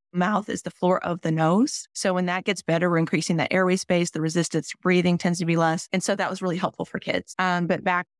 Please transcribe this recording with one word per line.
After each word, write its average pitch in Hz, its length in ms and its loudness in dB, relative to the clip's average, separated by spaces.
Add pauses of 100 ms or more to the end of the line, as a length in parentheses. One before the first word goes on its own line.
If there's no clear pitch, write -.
(140)
mouth 190 340 0
is 196 140 -6
the - 80 -10
floor 180 340 0
of 175 160 -4
the 165 100 -2
nose. 165 640 2
So 190 220 -2
when 180 120 0
that 180 180 -4
gets 196 180 -2
better, 165 260 2
we're 170 80 2
increasing 165 400 0
the 151 160 -2
airway 185 240 2
space. 175 340 0
The 160 120 -4
resistance 160 480 -2
to - 80 -14
breathing 180 400 2
tends 175 220 0
to 180 40 -2
be 165 120 2
less. 165 360 0
And 185 100 0
so 202 140 0
that 196 140 -4
was 185 100 -8
really 180 160 -2
helpful - 300 -4
for - 120 -10
kids. - 400 -6
Um, 180 280 0
but 160 180 -2
back 180 220 0 (140)